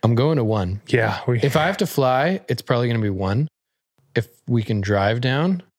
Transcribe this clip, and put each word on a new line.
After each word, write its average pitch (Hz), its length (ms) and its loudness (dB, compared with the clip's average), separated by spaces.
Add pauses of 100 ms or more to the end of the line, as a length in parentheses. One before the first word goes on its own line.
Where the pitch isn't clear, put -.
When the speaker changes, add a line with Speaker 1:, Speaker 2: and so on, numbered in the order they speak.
Speaker 1:
I'm 113 140 2
going 147 220 2
to 117 60 0
one. 101 440 -2
Speaker 2:
Yeah, 110 400 0
we 123 120 0
Speaker 1:
If 139 160 0
I 156 100 2
have 196 120 -2
to 190 80 0
fly, 139 600 0
it's 123 140 -4
probably 120 260 0
gonna 117 120 0
be 104 100 0
one. 98 360 -2 (720)
If 117 120 -2 (200)
we 120 160 2
can 107 160 -2
drive 101 400 2
down 151 420 0 (160)